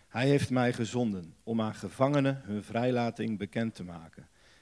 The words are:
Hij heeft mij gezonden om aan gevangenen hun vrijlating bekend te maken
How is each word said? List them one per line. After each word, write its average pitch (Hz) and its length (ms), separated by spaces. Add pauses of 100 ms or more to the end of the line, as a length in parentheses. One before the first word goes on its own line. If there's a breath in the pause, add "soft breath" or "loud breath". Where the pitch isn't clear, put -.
Hij 120 200
heeft 139 220
mij 123 240
gezonden 107 680
om 113 180
aan 107 140
gevangenen 135 680
hun 104 200
vrijlating 117 760
bekend 107 380
te - 80
maken 82 440 (340 soft breath)